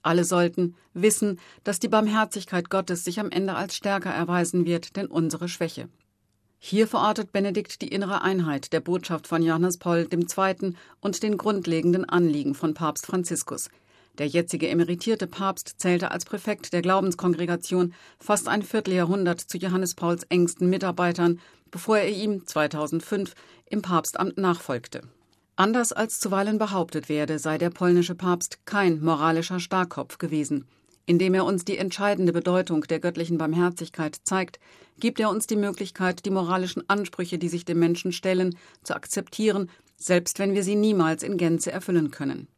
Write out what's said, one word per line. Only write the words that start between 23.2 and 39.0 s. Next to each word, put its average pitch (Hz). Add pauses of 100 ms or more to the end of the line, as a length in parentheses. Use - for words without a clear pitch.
im 208
Papstamt -
nachfolgte. 170 (520)
Anders 226
als 220
zuweilen 202
behauptet 185
werde, 151
sei 156
der 170
polnische 175
Papst 175
kein 180
moralischer 165
Starrkopf 175
gewesen. 147 (400)
Indem 180
er 185
uns 180
die 196
entscheidende 190
Bedeutung 175
der 160
göttlichen 170
Barmherzigkeit 160 (100)
zeigt, 190 (400)
gibt 220
er 214
uns 214
die 220
Möglichkeit, 190
die 202
moralischen 185
Ansprüche, 185
die 170
sich 170
dem 170
Menschen 170
stellen, 185 (280)
zu -
akzeptieren, 202 (260)